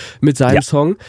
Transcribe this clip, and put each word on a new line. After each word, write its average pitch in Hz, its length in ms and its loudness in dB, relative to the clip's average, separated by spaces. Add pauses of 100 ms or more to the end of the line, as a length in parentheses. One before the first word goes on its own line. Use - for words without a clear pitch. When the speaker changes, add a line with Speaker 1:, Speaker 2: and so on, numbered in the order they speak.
(200)
Speaker 1:
mit 147 160 2
seinem 123 180 2
Speaker 2:
Ja. - 80 2
Speaker 1:
Song. 151 320 0 (140)